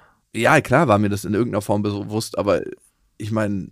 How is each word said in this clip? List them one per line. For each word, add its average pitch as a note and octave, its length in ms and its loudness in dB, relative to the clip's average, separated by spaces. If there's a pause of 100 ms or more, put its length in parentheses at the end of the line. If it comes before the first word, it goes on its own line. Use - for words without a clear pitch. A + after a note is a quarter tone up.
(360)
Ja, B2 260 4
klar C#3 260 2
war G#2 100 6
mir G#2 120 2
das G2 160 -4
in G#2 100 -2
irgendeiner G#2 260 0
Form G#2 220 -2
bewusst, G#2 560 -6
aber G2 220 2 (580)
ich G#2+ 120 -8
meine, G2+ 400 -2